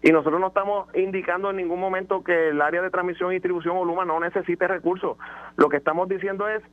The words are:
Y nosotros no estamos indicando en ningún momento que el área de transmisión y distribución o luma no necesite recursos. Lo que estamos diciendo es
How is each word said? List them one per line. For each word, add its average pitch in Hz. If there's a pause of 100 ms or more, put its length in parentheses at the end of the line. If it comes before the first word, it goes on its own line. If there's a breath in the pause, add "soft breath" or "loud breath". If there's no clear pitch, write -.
Y 160
nosotros 156
no 190
estamos 196
indicando 190
en 196
ningún 180
momento 190
que 165
el 147
área 156
de 185
transmisión 180
y 185
distribución 175
o 185
luma 175
no 165
necesite 175
recursos. 180 (400 loud breath)
Lo 139
que 139
estamos 160
diciendo 196
es 214